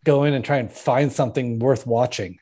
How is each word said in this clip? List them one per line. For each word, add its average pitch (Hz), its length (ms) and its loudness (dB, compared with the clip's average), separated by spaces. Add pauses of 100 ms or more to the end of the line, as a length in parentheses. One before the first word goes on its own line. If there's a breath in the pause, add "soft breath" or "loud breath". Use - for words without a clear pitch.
go 143 200 4
in 147 120 2
and 135 100 -4
try 143 120 0
and 113 140 -4
find 135 400 0
something 120 460 -2
worth 123 300 0
watching. 117 540 -2